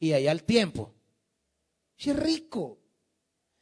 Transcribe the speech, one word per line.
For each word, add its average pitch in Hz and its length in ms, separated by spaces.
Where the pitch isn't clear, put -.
y 160 120
allá 143 200
el 160 100
tiempo. 214 500
Sí, 285 140
es 277 60
rico. 294 600